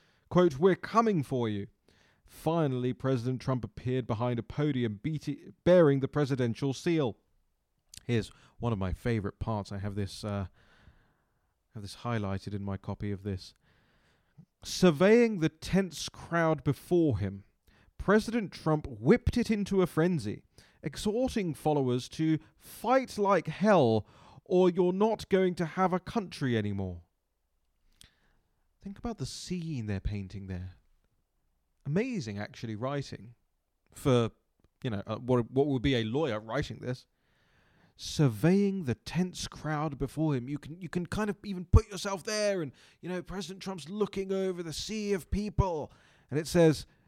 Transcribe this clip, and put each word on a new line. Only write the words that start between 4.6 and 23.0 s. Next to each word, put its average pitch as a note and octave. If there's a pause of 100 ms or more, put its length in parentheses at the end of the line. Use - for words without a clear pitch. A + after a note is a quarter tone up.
beati-, D3 (120)
bearing E3
the C3
presidential C3
seal. D3 (880)
Here's A2+ (280)
one A#2
of A2
my F#2+
favorite A2
parts. G#2+
I G2+
have G2
this, G2+
uh, G2+ (1300)
have A2
this G2+
highlighted G2+
in G2+
my G2
copy G2+
of F#2+
this. G2 (1080)
Surveying G3
the D#3
tense -
crowd D#3+
before D3+
him, G2 (520)
President G#3+
Trump D3+
whipped C3+
it A#3
into G3+
a F3
frenzy, D#3 (400)
exhorting G#3
followers C3
to D#3 (200)
fight -